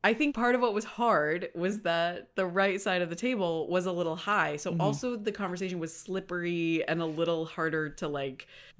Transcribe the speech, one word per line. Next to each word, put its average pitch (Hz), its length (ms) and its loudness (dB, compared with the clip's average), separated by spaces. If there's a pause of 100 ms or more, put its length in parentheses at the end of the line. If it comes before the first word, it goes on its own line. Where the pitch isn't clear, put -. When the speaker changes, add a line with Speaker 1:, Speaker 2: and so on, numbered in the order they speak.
Speaker 1:
I 214 100 4
think 294 220 2
part 240 180 2
of 254 80 4
what 233 140 2
was 214 100 -2
hard 180 680 2
was 190 260 -2
that 170 540 -2
the 190 100 2
right 190 340 2
side 185 220 0
of 170 80 0
the 170 60 -4
table 180 520 0
was 180 200 2
a 185 40 0
little 170 240 0
high. 170 420 0
So 175 140 -4
Speaker 2:
Mm-hmm. 170 100 0
Speaker 1:
also 226 340 0
the 214 160 -2
conversation 180 480 -4
was 160 160 -6
slippery 170 920 -2
and 165 140 0
a 165 60 0
little 160 380 0
harder 156 440 -2
to, 160 180 -6
like, 139 380 -4 (340)